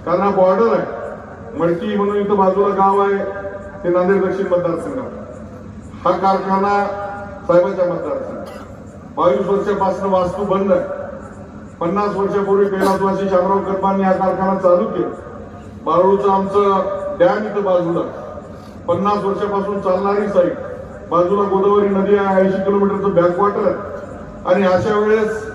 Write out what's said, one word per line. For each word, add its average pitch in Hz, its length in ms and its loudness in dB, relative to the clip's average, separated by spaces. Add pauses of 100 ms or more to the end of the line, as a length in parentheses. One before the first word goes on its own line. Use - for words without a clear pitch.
कारण 180 160 0
हा 202 120 2
बॉर्डर 190 420 4
आहे. - 840 -6
मडकी 175 380 0
म्हणून 202 200 0
इथं 202 200 2
बाजूला 196 400 4
गाव 196 240 4
आहे, 196 180 2 (640)
ते 175 40 0
नांदेड 180 360 2
दक्षिण 185 220 -2
मतदारसंघात. 165 640 -2 (960)
हा 175 80 4
कारखाना 190 720 2 (640)
साहेबांच्या 180 380 4
मतदारसंघात 139 760 -6 (560)
बावीस 180 320 2
वर्षापासून 196 600 0
वास्तू 185 340 0
बंद 190 280 2
आहे. 170 120 4 (960)
पन्नास 190 360 -2
वर्षापूर्वी 196 500 2
कैलासवासी 190 600 0
शामराव 185 360 2
कदमांनी 196 380 0
हा 190 120 4
कारखाना 185 440 0
चालू 185 280 4
केला. - 220 -2 (760)
बारूळचं 190 440 4
आमचं 196 880 0
डॅम 214 280 2
इथं 202 180 -2
बाजूला, 175 360 2 (880)
पन्नास 196 360 0
वर्षापासून 196 560 -2
चालणारी 202 480 0
साईट, 180 260 2 (560)
बाजूला 180 380 2
गोदावरी 202 400 4
नदी 196 280 2
आहे, 196 240 2
ऐंशी 190 240 2
किलोमीटरचं 202 500 0
बॅकवॉटर 190 520 2
आहे. - 80 2 (720)
आणि 190 200 4
अशा 185 320 2
वेळेस 208 460 2 (100)